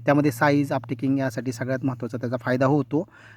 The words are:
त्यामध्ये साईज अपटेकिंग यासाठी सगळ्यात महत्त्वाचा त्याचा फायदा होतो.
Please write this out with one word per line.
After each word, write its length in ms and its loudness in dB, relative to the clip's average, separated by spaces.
त्यामध्ये 260 4
साईज 420 2
अपटेकिंग 460 -2
यासाठी 340 -4
सगळ्यात 320 -4
महत्त्वाचा 320 -4
त्याचा 200 -4
फायदा 300 2
होतो. 420 0